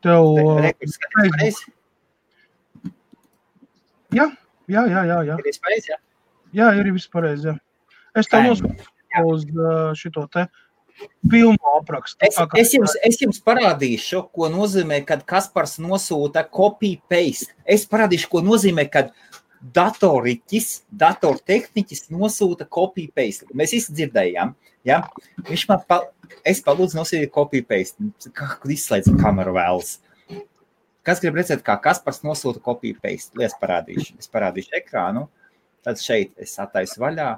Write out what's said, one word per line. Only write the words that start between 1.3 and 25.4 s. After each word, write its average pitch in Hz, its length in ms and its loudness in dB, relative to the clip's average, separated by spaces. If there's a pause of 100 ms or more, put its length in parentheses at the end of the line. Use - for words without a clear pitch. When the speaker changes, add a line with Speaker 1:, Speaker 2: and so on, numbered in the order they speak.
Speaker 2:
pareizi? - 400 -4 (2250)
Speaker 1:
Jā, 277 140 4 (420)
jā, 208 140 0
jā, 185 220 0
jā, 170 180 0
jā. 151 160 -4
Speaker 2:
Ir - 80 -8
viss - 160 -6
pareizi, 214 320 -4
jā? - 60 -14 (540)
Speaker 1:
Jā, 220 200 6
ir 202 160 0
viss 185 180 -4
pareizi, 156 400 -4
jā. 151 80 -4 (580)
Es 220 140 2
tev 226 140 6
Speaker 2:
Fine. 247 80 6
Speaker 1:
nosūtu - 720 -4
uz, 160 240 0
ā, 160 300 -2 (180)
šito 156 320 -10
te 175 160 -2 (760)
pilno 233 520 6
aprakstu. 156 480 -4
Speaker 2:
Es, 208 160 4
Speaker 1:
Tā 175 80 2
kā 156 160 0
Speaker 2:
es 233 140 4
jums, 220 220 4
es 233 200 2
jums 220 240 -2
parādīšu, 175 880 0
ko 160 260 -4
nozīmē, 180 500 0
kad 143 220 -4
Kaspars 180 560 -2
nosūta 160 640 -2
copy 208 460 0 (100)
paste. - 640 -2
Es 208 260 2
parādīšu, 208 400 0
ko 165 160 0
nozīmē, 190 420 4
kad 135 220 0 (520)
datoriķis, 165 1080 0 (200)
datortehniķis 185 1200 0
nosūta 180 580 -2
copy 180 400 -4
paste. - 420 -4
Mēs 147 220 -2
visi 220 240 -4
dzirdējām, 98 560 -2 (340)
ja? 143 120 2 (400)
Viņš - 280 -8